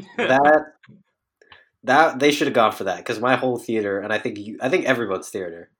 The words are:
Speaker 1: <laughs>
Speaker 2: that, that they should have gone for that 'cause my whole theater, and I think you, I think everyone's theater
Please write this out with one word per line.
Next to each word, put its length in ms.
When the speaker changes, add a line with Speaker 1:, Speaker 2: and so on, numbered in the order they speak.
Speaker 1:
<laughs> 160
Speaker 2:
that, 460
that 340
they 120
should 160
have 80
gone 180
for 120
that 200
'cause 160
my 160
whole 220
theater, 420
and 120
I 60
think 200
you, 220
I 80
think 160
everyone's 440
theater 520